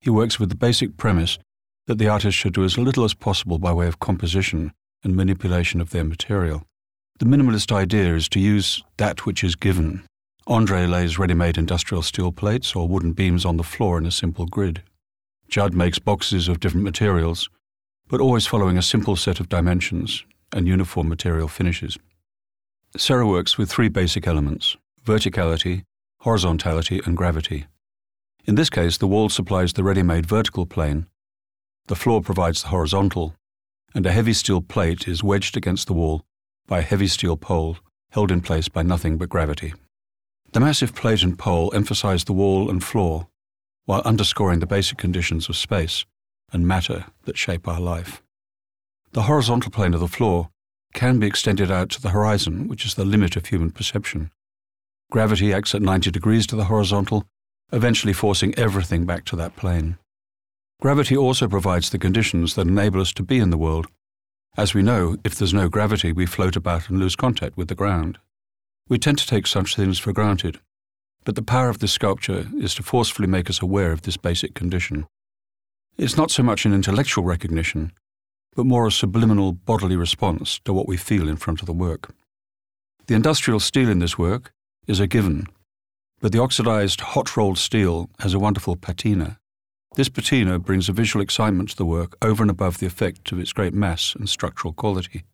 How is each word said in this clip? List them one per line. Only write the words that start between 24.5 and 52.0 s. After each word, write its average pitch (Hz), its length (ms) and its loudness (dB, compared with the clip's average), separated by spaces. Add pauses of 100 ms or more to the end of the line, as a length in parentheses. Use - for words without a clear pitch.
verticality, 92 840 0 (360)
horizontality, 87 840 0
and 85 100 -2
gravity. 78 500 -2 (800)
In 104 120 2
this 151 120 2
case, 85 300 0
the 104 80 0
wall 104 240 2
supplies 92 420 0
the 92 120 -2
ready-made 90 420 2
vertical 101 400 0
plane, 76 400 -2 (800)
the 98 100 -4
floor 113 240 2
provides 85 400 -2
the - 80 -10
horizontal, 90 640 0 (600)
and 95 100 0
a 90 80 2
heavy 110 220 2
steel 95 260 0
plate 87 480 -2
is 85 160 -4
wedged 98 320 0
against 92 300 -4
the 95 80 -2
wall 80 280 0 (440)
by 90 140 0
a 78 100 -2
heavy 101 180 2
steel 85 300 -2
pole 82 400 -2 (320)
held 104 200 0
in 87 120 2
place 80 260 -2
by 85 140 -2
nothing 82 340 0
but 87 140 -6
gravity. 80 420 -2 (800)
The 117 80 2
massive 139 340 2
plate 110 280 2
and 87 160 0
pole 87 360 0
emphasize 101 500 0
the 101 100 -2
wall 95 340 2
and 90 160 -2
floor 85 440 0 (580)
while 98 180 0
underscoring 101 540 2
the 85 80 0
basic 98 320 0
conditions 87 500 -2
of 90 80 -4
space - 480 -4 (500)
and 87 140 2
matter 90 380 -2 (180)
that - 140 -8
shape 87 280 -4
our 87 140 -4
life. 87 420 -6 (880)
The 113 100 -2
horizontal 120 480 2
plane 92 240 2
of 82 60 0
the 85 60 0
floor 87 440 0 (420)
can 127 260 2
be 104 80 2
extended 98 440 2
out 92 180 0
to - 140 -10